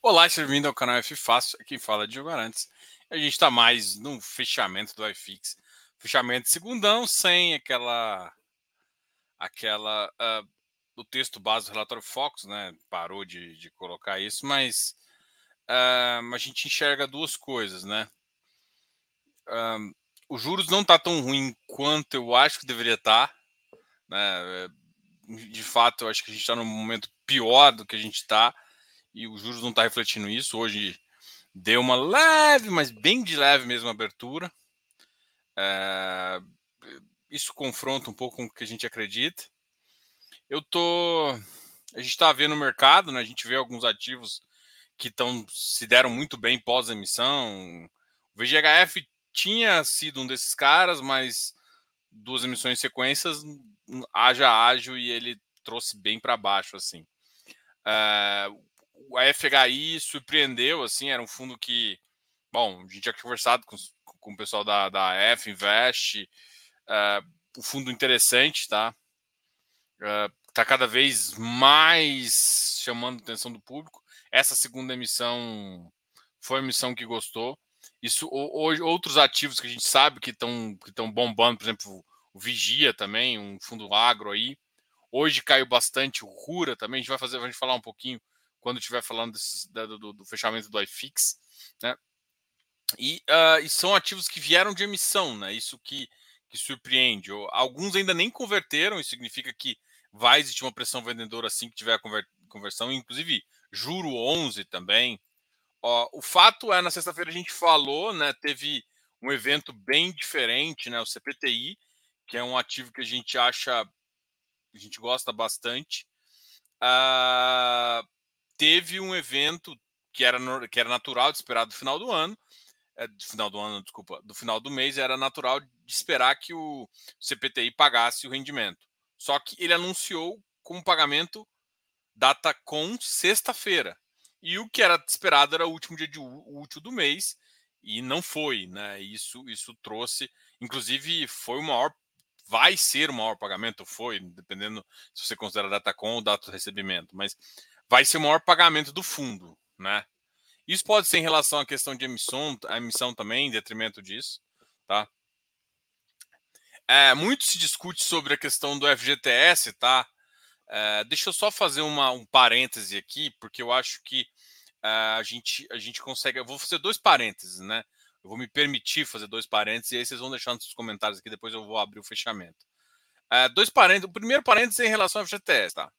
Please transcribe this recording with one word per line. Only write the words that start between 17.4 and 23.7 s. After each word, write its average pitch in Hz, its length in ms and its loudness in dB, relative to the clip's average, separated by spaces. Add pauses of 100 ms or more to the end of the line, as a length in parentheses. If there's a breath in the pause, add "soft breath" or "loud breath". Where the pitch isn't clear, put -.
né? 107 260 -6 (1400)
Ah, 113 300 -6 (500)
os 120 140 -10
juros 165 260 -4
não 196 160 2
tá 175 140 8
tão 170 240 0
ruim 135 340 -2 (120)
quanto 147 480 -2
eu 120 180 -2
acho 135 260 6
que 135 60 -16
deveria 117 320 0
tá, 113 340 4 (760 soft breath)